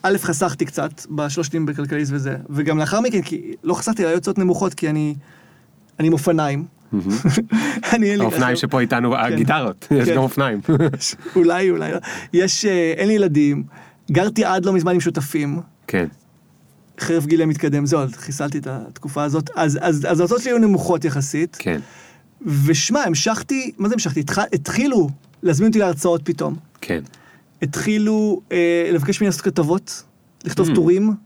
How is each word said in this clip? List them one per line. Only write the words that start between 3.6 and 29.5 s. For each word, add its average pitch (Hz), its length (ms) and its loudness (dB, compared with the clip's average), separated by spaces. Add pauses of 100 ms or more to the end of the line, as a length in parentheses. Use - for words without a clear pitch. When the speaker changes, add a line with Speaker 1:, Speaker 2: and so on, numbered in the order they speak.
Speaker 1:
לא 175 100 0
חסכתי, 220 320 -2
היו 165 100 2
הוצאות 190 220 -2
נמוכות, 185 360 0
כי 160 160 -4
אני, 151 260 -2 (840)
אני 156 80 2
עם 165 60 4
אופניים. 151 520 0 (260)
Speaker 2:
מהמם. 95 140 -2 (480)
Speaker 1:
<laughs> 233 400 0
אני, 214 180 2
אין 208 80 0
לי 185 40 2
Speaker 2:
האופניים 123 300 0
Speaker 1:
עכשיו 120 160 -2
Speaker 2:
שפה 135 100 0
איתנו, 120 320 2
Speaker 1:
כן. 127 60 0 (160)
Speaker 2:
הגיטרות, 143 580 0
יש 139 180 4
Speaker 1:
כן. 165 60 2
Speaker 2:
גם 135 80 4
אופניים. 127 380 0 (380)
Speaker 1:
<laughs> - 360 -8
אולי, 180 360 4
אולי. 160 200 -2 (420)
יש, 185 320 2
אה, 170 320 2
אין 196 100 0
לי 220 60 4
ילדים, 147 500 2 (480)
גרתי 208 340 2
עד 185 200 0
לא 190 80 2
מזמן 180 200 2
עם 180 60 4
שותפים. 151 600 -2 (280)
Speaker 2:
כן. 87 180 -2 (960)
Speaker 1:
חרף 165 260 0
גילי 160 200 4
מתקדם, 147 400 0
זהו, 151 140 2 (160)
חיסלתי 143 420 -8
את 135 100 -8
התקופה 135 560 -8
הזאת. 151 320 -2
אז, 160 260 0
אז, 160 280 0
אז 170 100 2
ההוצאות 202 220 2
שלי 254 100 -2
היו 240 60 2
נמוכות 180 480 2
יחסית. 143 540 -2
Speaker 2:
כן. - 200 -4 (840)
Speaker 1:
ושמע, 165 340 2
המשכתי, 240 760 -2
מה 196 120 0
זה 220 60 0
המשכתי? 160 240 -2
התח-, 147 200 -2 (140)
התחילו 202 560 0 (340)
להזמין 180 260 4
אותי 220 100 4
להרצאות 170 460 2
פתאום. 156 300 -4 (260)
Speaker 2:
כן. 82 180 -4 (600)
Speaker 1:
התחילו, 214 800 0 (100)
אה, 180 60 0 (360)
לבקש 170 280 0
ממני 208 80 4
לעשות - 120 -4
כתבות, 175 640 -2 (420)